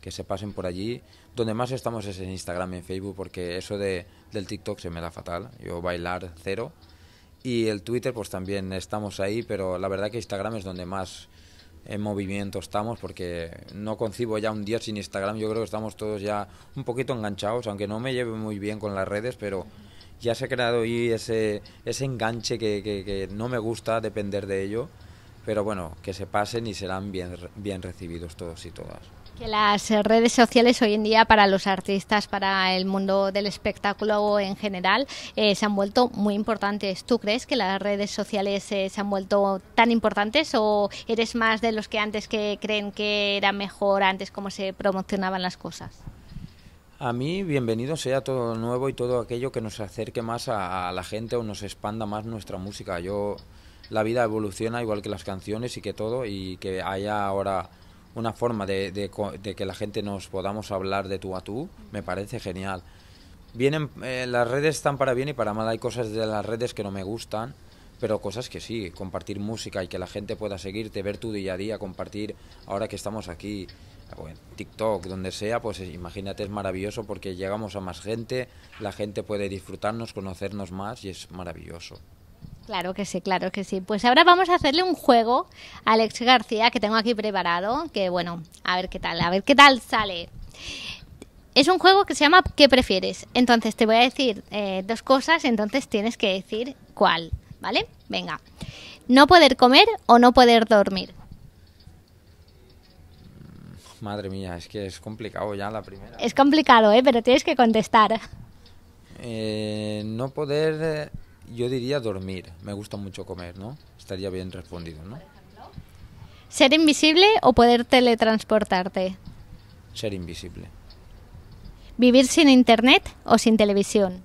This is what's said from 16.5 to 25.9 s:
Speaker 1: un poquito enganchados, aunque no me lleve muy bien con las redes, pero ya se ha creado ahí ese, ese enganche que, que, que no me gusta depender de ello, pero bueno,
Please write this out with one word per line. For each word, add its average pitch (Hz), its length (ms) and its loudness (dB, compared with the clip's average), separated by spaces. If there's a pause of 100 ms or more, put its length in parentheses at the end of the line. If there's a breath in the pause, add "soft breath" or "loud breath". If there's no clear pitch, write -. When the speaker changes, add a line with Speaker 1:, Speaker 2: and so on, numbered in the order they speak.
Speaker 1:
un 135 80 -10
poquito 127 300 -6
enganchados, 107 560 -4
aunque 101 180 -4
no 107 140 -6
me 131 120 -4
lleve 123 200 -4
muy 107 260 -6
bien 104 220 -6
con 101 160 -6
las 95 100 -2
redes, 107 300 -4
pero 98 280 -6 (560 soft breath)
ya 117 140 -2
se 127 120 -6
ha - 20 -8
creado 120 340 0
ahí 117 280 0
ese, 110 520 -2 (220 soft breath)
ese 120 200 -4
enganche 117 540 -4
que, 104 240 -2
que, 101 220 -6
que 98 260 -6
no 110 180 -6
me 127 100 -4
gusta 113 420 -4
depender 101 480 -6
de 98 160 -2
ello, 107 240 -6 (580 soft breath)
pero 107 160 -2
bueno, 90 400 -6